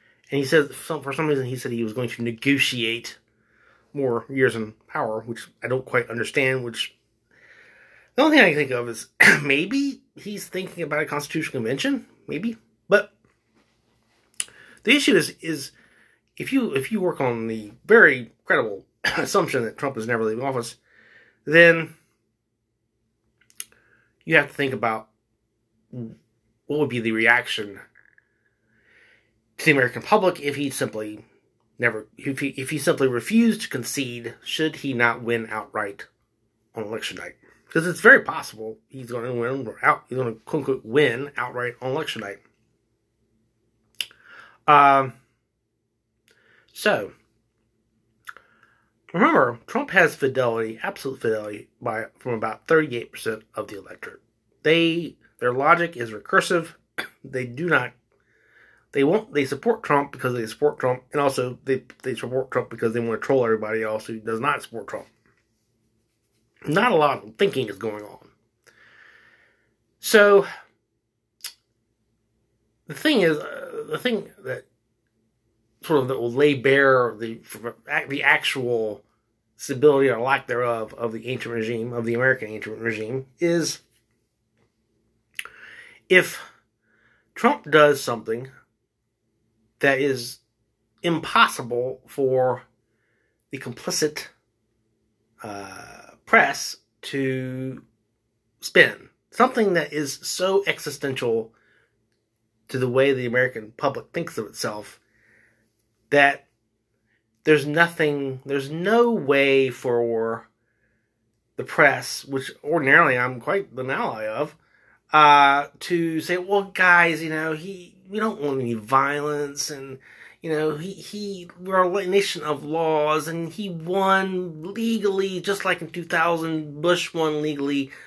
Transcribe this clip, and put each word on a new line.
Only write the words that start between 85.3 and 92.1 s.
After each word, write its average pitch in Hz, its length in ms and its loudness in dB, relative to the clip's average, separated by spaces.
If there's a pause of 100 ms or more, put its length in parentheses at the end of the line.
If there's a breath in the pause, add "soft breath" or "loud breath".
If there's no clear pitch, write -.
if 180 320 4 (920 loud breath)
Trump 269 340 0
does 147 320 6
something 120 480 -6 (1300)
that 139 200 2
is 131 400 -4 (640)
impossible 131 1040 0
for 131 560 0 (880)